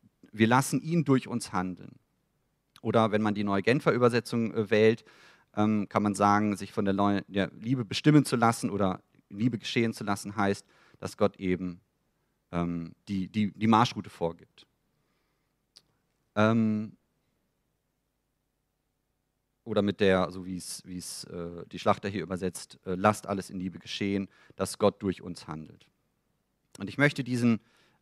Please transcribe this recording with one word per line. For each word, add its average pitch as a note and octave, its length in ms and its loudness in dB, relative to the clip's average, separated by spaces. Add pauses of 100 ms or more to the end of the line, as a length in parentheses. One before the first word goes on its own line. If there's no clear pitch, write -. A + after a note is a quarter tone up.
(320)
wir A2 140 2
lassen B2+ 360 4
ihn D#3+ 240 0
durch C3 220 2
uns A#2 260 -8
handeln. F#2 420 -6 (840)
Oder A2 300 2
wenn G#2+ 120 2
man G#2 100 0
die G#2 100 -4
Neue G2 200 0
Genfer C3 280 2
Übersetzung, A#2 600 0
äh, G#2+ 160 -4
wählt, A2 340 4 (520)
ähm, G#2+ 340 0
kann G#2 140 0
man G#2 100 2
sagen, G2+ 420 4
sich G2 160 -10
von G#2+ 140 -4
der G2 80 0
Neu-, G2+ 340 2
der F#2+ 220 -2 (100)
Liebe A#2+ 240 -2
bestimmen D3 400 4
zu - 120 -2
lassen A#2 340 2
oder G2 320 -2 (280)
in G2+ 100 -12
Liebe A#2+ 180 0
geschehen A2+ 360 -2
zu - 100 -12
lassen G2+ 320 -6
heißt, G2+ 300 0 (340)
dass - 180 -10
Gott G2+ 200 0
eben, F2+ 420 -4 (720)
ähm, F2 420 -4 (140)
die, F#2+ 200 -4
die, G#2+ 240 -2
die G#2+ 160 -2
Marschroute A2+ 420 2
vorgibt. - 560 -8 (1700)
Ähm, A2 600 2 (2750)
oder G#2 180 0
mit G2+ 180 0
der, F#2 320 4
so F#2 140 -12
wie F#2 120 -8
es, - 280 -12
wie F2+ 120 -12
es, - 280 -12
äh, E2+ 460 -10
die F2+ 80 -12
Schlachter G2+ 300 0
hier G2 140 -6
übersetzt, F2+ 640 -8
äh, F#2 100 -4
„Lasst G#2 320 2
alles G2 220 -6
in F#2+ 100 -10
Liebe F2+ 200 -8
geschehen“, G2 480 -4 (280)
dass - 220 -4
Gott G#2 260 2
durch F#2+ 180 -2
uns F2 260 -14
handelt. - 380 -14 (920)
Und G#2 100 -8
ich - 80 -10
möchte C#3+ 260 2
diesen, A#2+ 360 2 (420)